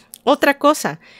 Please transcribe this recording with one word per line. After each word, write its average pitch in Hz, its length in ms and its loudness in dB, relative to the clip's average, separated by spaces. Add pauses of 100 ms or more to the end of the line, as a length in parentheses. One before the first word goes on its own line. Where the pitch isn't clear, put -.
(240)
Otra 285 340 2
cosa, 285 440 -2 (180)